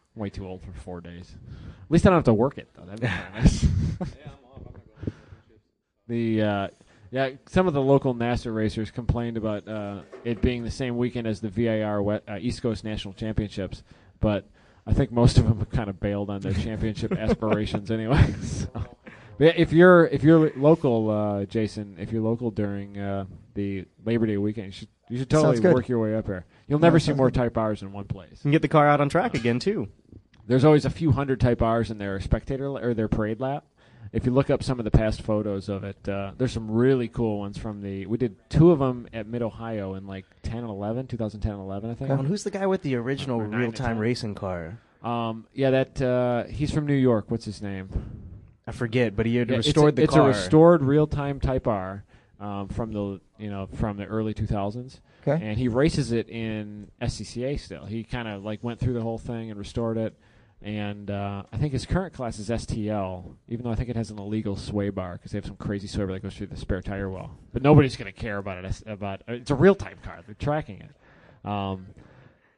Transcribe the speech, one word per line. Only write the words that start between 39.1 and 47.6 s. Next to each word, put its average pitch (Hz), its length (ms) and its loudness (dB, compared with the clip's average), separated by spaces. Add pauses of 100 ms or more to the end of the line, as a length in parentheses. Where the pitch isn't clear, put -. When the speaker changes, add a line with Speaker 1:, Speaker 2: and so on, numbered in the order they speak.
Speaker 1:
at 113 120 -8
Mid-Ohio 110 720 -6
in, 95 100 -12
like, 95 200 -12 (180)
ten 113 160 -8
and 120 100 -10
eleven, 107 380 -6
two 120 100 -8
thousand 107 220 -4
ten 104 140 -4
and 101 80 -8
eleven, 98 280 -8
I 120 60 -6
think. 135 160 -4
Speaker 3:
Okay. 135 60 2
Speaker 2:
Oh, - 20 2
and 135 80 -2
who's 202 160 -2
the 202 80 -4
guy 196 160 -2
with 190 160 0
the 131 120 0
original 123 440 -2
Speaker 1:
Or 110 80 -2
nine 107 60 -6
and 117 80 0
Speaker 2:
real-time 120 340 -2
Speaker 1:
ten. - 20 -4
Speaker 2:
racing 110 380 -2
car? 90 420 -6 (240)
Speaker 1:
Um, 113 520 -4
yeah, 135 180 2
that, 131 300 0
uh, 123 420 2
he's - 280 -4
from 151 140 0
New 147 80 2
York. 127 380 4
What's 117 140 -4
his 104 160 -10